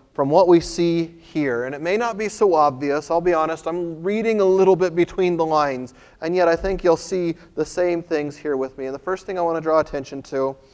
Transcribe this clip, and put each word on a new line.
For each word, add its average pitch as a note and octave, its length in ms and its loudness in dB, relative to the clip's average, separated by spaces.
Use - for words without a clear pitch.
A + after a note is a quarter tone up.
from C#3 160 0
what F3 180 6
we F3 100 8
see E3+ 600 -2
here. B2+ 460 -2
And C#3 80 -8
it C#3+ 80 -10
may F#3 160 -2
not A#3 180 -4
be G#3 140 -4
so G3 240 2
obvious. D3 560 2
I'll E3+ 100 0
be F3 140 2
honest, D#3+ 320 -2
I'm E3 360 -6
reading G#3+ 380 0
a G3 40 4
little F#3+ 300 6
bit F3 200 0
between F3 420 0
the E3 80 0
lines. C#3+ 480 -2
And E3+ 120 -4
yet F3 140 4
I E3 80 4
think F#3+ 260 -4
you'll E3+ 140 4
see F3 380 -4
the D3+ 100 -2
same F3 380 -2
things D3 360 -6
here D3 180 -4
with C3 220 -6
me. C3+ 80 -8
And C3 80 -8
the C#3 40 -10
first F#3 280 -8
thing F#3+ 120 -8
I F3 40 -2
want E3 160 -2
to - 20 -8
draw D#3+ 200 2
attention C#3 420 -6
to C3+ 340 -4